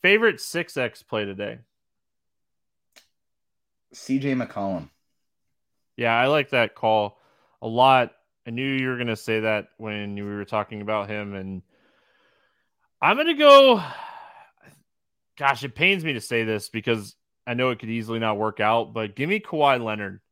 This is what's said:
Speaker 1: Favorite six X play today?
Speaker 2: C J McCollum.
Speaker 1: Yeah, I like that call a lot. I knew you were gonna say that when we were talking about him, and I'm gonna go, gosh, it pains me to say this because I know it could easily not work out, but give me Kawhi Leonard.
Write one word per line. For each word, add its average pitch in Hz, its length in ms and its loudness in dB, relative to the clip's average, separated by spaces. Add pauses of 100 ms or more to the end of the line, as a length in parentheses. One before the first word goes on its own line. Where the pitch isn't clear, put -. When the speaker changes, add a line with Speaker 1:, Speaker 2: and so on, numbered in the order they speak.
Speaker 1:
Favorite 208 400 2
six - 360 -8
X 123 260 -6
play 107 220 -4
today? 101 340 -10 (2250)
Speaker 2:
C - 260 -4
J 135 160 -2
McCollum. 98 540 -6 (1080)
Speaker 1:
Yeah, 117 200 0
I 123 120 4
like 143 220 0
that 117 240 0
call 107 440 0 (420)
a - 60 -10
lot. 123 460 4 (340)
I 120 40 -14
knew 120 160 -6
you 131 220 -2
were 127 100 -4
gonna 120 180 -2
say 110 240 -2
that 107 360 -2
when 104 380 -8
we 101 80 -8
were 101 220 -8
talking 107 360 -6
about 104 280 -4
him, 104 260 -8
and 95 280 -10 (1400)
I'm 185 140 2
gonna 320 180 0
go, 277 480 8 (1500)
gosh, 139 280 0
it 131 100 -8
pains 180 300 2
me 151 100 -2
to 113 60 -6
say 113 240 -2
this 110 260 -4
because 110 440 -4 (320)
I 120 80 -6
know 127 160 0
it 113 80 -6
could 113 120 -12
easily 113 300 -6
not 110 180 0
work 107 220 -2
out, 110 340 0
but 110 220 -6
give 143 120 -4
me 208 120 -2
Kawhi 143 420 2
Leonard. 104 380 -6 (120)